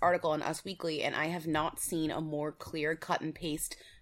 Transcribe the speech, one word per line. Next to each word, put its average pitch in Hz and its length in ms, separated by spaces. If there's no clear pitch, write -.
article 170 300
on 151 100
Us - 220
Weekly, 170 400
and 131 100
I 151 120
have 165 200
not 156 320
seen 160 320
a 156 100
more 151 300
clear 156 460
cut - 240
and 156 120
paste 160 440